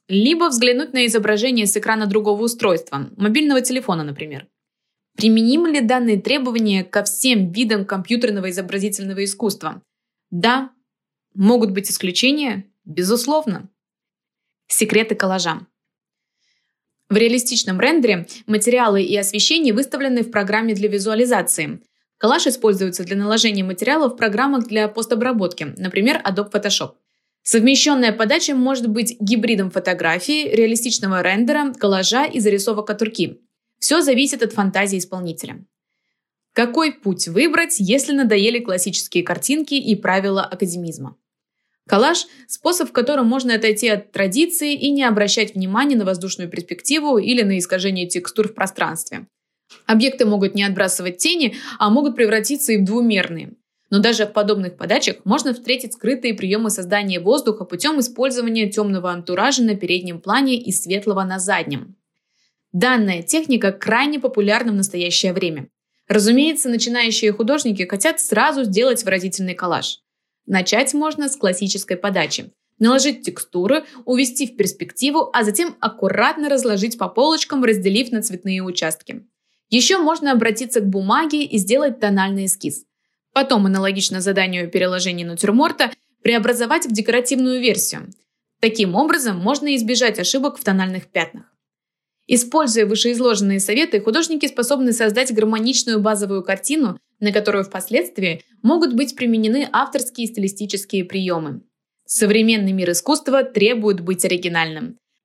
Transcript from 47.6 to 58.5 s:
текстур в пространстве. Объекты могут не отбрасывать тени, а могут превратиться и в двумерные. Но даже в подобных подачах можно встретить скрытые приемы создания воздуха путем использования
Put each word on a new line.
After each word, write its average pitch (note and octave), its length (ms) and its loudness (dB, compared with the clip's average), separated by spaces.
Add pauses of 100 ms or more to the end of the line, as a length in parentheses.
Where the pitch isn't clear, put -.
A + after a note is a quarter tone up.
текстур F3+ 400 -2
в - 60 -10
пространстве. D#3+ 760 -6 (600)
Объекты B3 380 4
могут G3 280 0
не G3+ 100 0
отбрасывать F#3 540 -2
тени, D#4 380 0 (240)
а G#3+ 100 2
могут C#4 260 2
превратиться A3 560 0
и A3 60 4
в G3 80 4
двумерные. G3 720 -2 (340)
Но G3+ 100 2
даже G#3+ 280 2
в G#3 40 -12
подобных G3+ 460 0
подачах - 480 -2
можно B3 280 0
встретить A#3+ 400 -4
скрытые B3 420 -2
приемы G3 340 -2
создания G3 500 -2
воздуха G#3+ 460 0
путем C#4 340 -2
использования A#3 720 -2